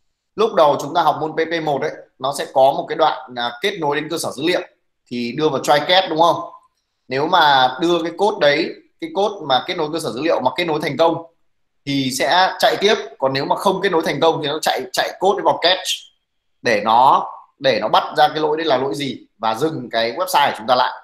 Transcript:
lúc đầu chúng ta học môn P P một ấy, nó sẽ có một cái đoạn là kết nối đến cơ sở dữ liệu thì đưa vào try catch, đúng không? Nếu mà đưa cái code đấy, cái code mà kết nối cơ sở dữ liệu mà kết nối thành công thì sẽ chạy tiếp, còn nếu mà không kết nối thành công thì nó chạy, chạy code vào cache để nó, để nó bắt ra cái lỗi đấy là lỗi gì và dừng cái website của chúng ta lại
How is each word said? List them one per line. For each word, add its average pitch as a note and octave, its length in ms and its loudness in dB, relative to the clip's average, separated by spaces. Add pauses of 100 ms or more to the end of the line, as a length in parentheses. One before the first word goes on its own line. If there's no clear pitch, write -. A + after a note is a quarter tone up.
(360)
lúc A3 180 0
đầu D3 260 4
chúng D3+ 140 -10
ta E3+ 80 2
học D3 180 2
môn D#3 120 -6
P D3+ 40 -16
P D#3+ 280 -4
một C#3 180 -2
ấy, D#3 100 -4 (260)
nó C#3 200 -4
sẽ E3 160 -6
có E3 180 6
một E3+ 160 -6
cái F3+ 80 -6
đoạn D3 380 -2
là A#2+ 280 -6
kết G3 180 -4
nối D3 160 0
đến D3+ 140 -4
cơ E3 80 -4
sở C3 120 -6
dữ A2+ 120 -10
liệu E3+ 180 0 (460)
thì A#2+ 300 -6
đưa D#3 120 0
vào C3+ 140 -2
try D3+ 120 2 (140)
catch, F3+ 220 2
đúng D#3 100 0
không? E3 300 2 (580)
Nếu C3+ 180 -2
mà C#3+ 540 4
đưa E3+ 220 0
cái E3 160 -6
code G3+ 220 0
đấy, D3 280 2 (320)
cái D#3+ 140 -10
code G#3 200 0 (120)
mà B2+ 200 0
kết F3+ 100 -6
nối D#3 160 -4
cơ E3 80 -4
sở B2 120 -6
dữ B2 100 -8
liệu E3 180 0
mà - 160 0
kết F3 80 -2
nối D#3 180 -2
thành D3+ 140 -6
công E3 300 0 (600)
thì C#3 240 -2
sẽ F3 480 2
chạy E3+ 220 4
tiếp, G#3 140 4 (240)
còn C3+ 140 0
nếu C3+ 120 -2
mà F3 120 -2
không F#3+ 260 0
kết F#3+ 100 0
nối E3 120 2
thành D3+ 160 -4
công D#3+ 220 2
thì D3 60 -2
nó D#3 140 -4
chạy, - 200 -2 (100)
chạy - 280 -2
code F#3+ 220 2
vào D3+ 200 0
cache F3+ 300 0 (680)
để G#2+ 220 2
nó, C3 460 4 (280)
để B2 220 2
nó A2 80 -2
bắt F3+ 160 2 (120)
ra D3+ 120 4
cái D3+ 120 -6
lỗi D3+ 160 0
đấy D#3+ 100 -4
là C#3 100 2
lỗi C3+ 180 -4
gì C#3+ 320 -8 (120)
và A2 160 -2
dừng B2+ 360 -4
cái A#2 220 -2
website D3+ 380 0
của - 80 -4
chúng A2+ 80 -14
ta B2+ 80 2
lại B2+ 300 0